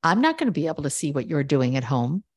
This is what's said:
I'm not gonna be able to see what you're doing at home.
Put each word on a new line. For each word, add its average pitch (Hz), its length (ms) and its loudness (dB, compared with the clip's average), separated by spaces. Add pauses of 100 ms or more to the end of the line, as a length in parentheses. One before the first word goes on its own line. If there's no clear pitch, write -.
I'm 180 160 4
not 320 180 2
gonna 262 140 0
be 156 160 -2
able 156 160 -6
to 143 60 -2
see 147 220 -4
what 143 160 -2
you're 147 160 0
doing 131 340 2
at 123 80 -2
home. 131 400 -2 (120)